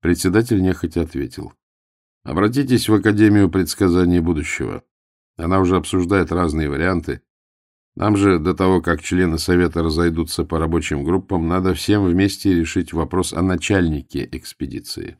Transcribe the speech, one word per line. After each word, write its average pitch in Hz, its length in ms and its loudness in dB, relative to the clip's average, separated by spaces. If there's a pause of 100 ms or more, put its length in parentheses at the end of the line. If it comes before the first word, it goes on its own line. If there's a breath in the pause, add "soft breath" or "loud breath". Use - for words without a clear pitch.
Председатель 95 600 0
нехотя 87 400 -2
ответил: 69 520 -10 (680)
«Обратитесь 120 680 0
в 107 60 4
Академию 104 560 4
предсказаний 87 680 2
будущего. 78 640 -4 (520)
Она 87 220 -2
уже 92 180 4
обсуждает 90 540 0
разные 78 400 0
варианты. 80 520 -2 (720)
Нам 104 200 2
же 98 220 4
до 82 160 0
того, 92 260 2
как - 220 -2
члены 90 340 0
Совета 85 460 2
разойдутся 82 600 -2
по 80 160 -4
рабочим 80 420 -2
группам, 87 460 -2
надо 92 260 0
всем 101 320 0
вместе 95 480 2
решить 85 380 -2
вопрос 85 400 -2
о 85 100 -4
начальнике 87 880 -2
экспедиции». - 880 -12